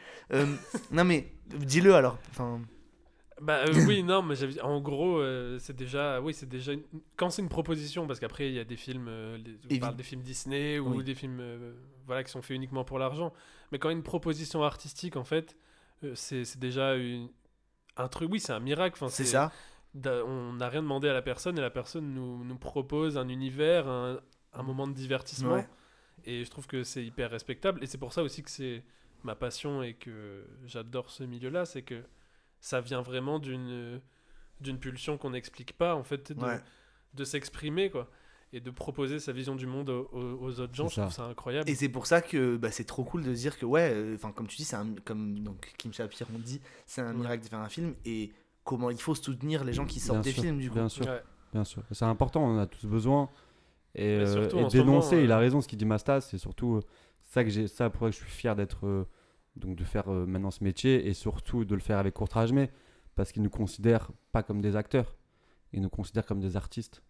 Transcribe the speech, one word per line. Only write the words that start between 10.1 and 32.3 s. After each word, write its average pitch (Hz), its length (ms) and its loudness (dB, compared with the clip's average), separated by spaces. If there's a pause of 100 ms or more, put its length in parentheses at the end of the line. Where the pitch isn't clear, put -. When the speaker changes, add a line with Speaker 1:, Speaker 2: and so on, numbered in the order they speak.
Speaker 2:
Disney 139 560 -2
ou 135 200 0
Speaker 1:
Oui. 135 40 -2
Speaker 2:
des 131 140 -4
films, 131 240 -8
euh, 120 320 -10 (340)
voilà, 131 160 -2
qui 131 80 -8
sont 127 120 -8
faits 135 120 -6
uniquement 131 300 -2
pour 135 160 -4
l'argent. 147 320 -2 (400)
Mais 139 80 -2
quand 156 100 0
une 165 140 -2
proposition 160 580 -2
artistique, 147 540 -2
en 127 80 -4
fait, 160 320 -2 (480)
euh, 135 100 -6
c'est, 123 300 -4
c'est 123 160 -10
déjà 131 340 2
une... 123 340 -4 (680)
un 123 100 -2
truc... 160 240 -4
Oui, 214 80 0
c'est - 140 -4
un 107 80 -2
miracle. 151 360 0
Enfin, 135 140 -4
Speaker 1:
C'est 135 140 -2
Speaker 2:
c'est 120 80 2
Speaker 1:
ça. 143 180 4 (440)
Speaker 2:
d'a-, 127 300 -2
on 123 280 -4
n'a 123 160 -2
rien 147 140 -2
demandé 143 260 0
à 139 60 2
la 127 80 0
personne 147 360 -4
et 143 40 0
la 123 80 0
personne 143 440 -6
nous, 123 300 -8
nous 127 140 -8
propose 147 600 -2
un 127 100 -2
univers, 135 600 2
un, 127 320 -2 (320)
un 127 100 -8
moment 135 240 -2
de 139 60 -4
divertissement. 131 640 -2
Speaker 1:
Ouais. 202 140 0 (560)
Speaker 2:
Et 120 200 -6
je - 60 -14
trouve - 180 -16
que 127 160 -4
c'est 123 200 -8
hyper 120 260 -4
respectable. 135 520 -4
Et 139 40 -8
c'est 131 120 -10
pour 131 140 -10
ça 175 100 0
aussi 143 220 -4
que - 60 -14
c'est 127 340 -8 (400)
ma 110 100 -6
passion 135 480 -6
et 120 120 -6
que 104 500 -14 (220)
j'adore 120 440 -8
ce - 140 -12
milieu-là, 127 400 -4
c'est 143 180 -10
que 120 200 -12 (580)